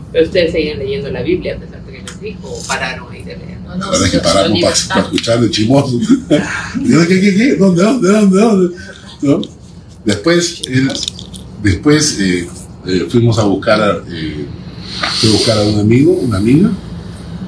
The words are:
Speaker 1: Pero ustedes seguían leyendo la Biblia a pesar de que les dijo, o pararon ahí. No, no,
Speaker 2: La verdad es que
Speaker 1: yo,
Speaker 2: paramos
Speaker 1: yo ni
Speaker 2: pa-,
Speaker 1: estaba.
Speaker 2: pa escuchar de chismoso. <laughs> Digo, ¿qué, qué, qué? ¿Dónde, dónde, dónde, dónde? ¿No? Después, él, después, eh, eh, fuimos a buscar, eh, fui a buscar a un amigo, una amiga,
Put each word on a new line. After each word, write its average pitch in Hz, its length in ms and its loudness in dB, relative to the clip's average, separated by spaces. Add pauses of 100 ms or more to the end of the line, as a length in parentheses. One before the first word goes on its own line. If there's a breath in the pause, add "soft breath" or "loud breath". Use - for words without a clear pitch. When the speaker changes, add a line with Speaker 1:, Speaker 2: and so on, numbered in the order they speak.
(140)
Speaker 1:
Pero 165 120 4
ustedes 165 280 0
seguían 151 260 -2
leyendo 139 320 -6
la 123 100 -6
Biblia - 360 -2
a - 20 -12
pesar - 260 -16
de - 60 -16
que - 100 -16
les - 200 -14
dijo, - 260 -12
o - 180 -12
pararon - 460 -8
ahí. - 80 -16 (500)
No, - 60 -10
no, - 100 -6
Speaker 2:
La - 60 -2
verdad - 140 2
es - 60 2
que - 60 2
Speaker 1:
yo, - 60 0
Speaker 2:
paramos 98 260 2
Speaker 1:
yo 107 60 2
ni - 80 2
Speaker 2:
pa-, 107 80 4
Speaker 1:
estaba. - 300 0
Speaker 2:
pa 92 60 -2
escuchar 117 340 0
de 110 100 2
chismoso. 120 480 2
<laughs> - 840 0
Digo, 151 240 4
¿qué, 185 140 4
qué, 196 140 4
qué? 226 200 4
¿Dónde, 180 280 4
dónde, 208 280 4
dónde, 202 300 4
dónde? 190 340 4 (460 loud breath)
¿No? 285 200 2 (640)
Después, 165 600 0
él, 131 220 0 (720)
después, 104 580 2
eh, 90 280 0 (400)
eh, 90 220 0
fuimos 117 280 2
a 110 60 2
buscar, 101 680 2
eh, 78 360 -6 (720)
fui 113 100 2
a - 40 4
buscar 107 260 2
a 104 40 2
un 107 160 0
amigo, 123 340 4
una 113 240 -2
amiga, 127 340 4 (760)